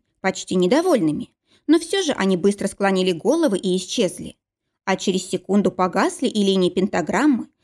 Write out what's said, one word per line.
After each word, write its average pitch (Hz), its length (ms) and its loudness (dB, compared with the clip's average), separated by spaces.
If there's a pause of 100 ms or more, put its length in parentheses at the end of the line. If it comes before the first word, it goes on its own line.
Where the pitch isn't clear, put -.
(200)
почти 190 360 -4
недовольными, 190 760 2 (380)
но 311 100 6
всё 392 240 -2
же 302 120 -2
они 190 220 0
быстро 202 300 0
склонили 190 460 0
головы 220 480 0
и 185 180 0
исчезли. - 580 -4 (480)
А 190 120 -2
через 185 340 -4
секунду 190 420 0
погасли 190 560 -2
и 208 160 0
линии 190 280 2
пентаграммы, 196 800 0 (140)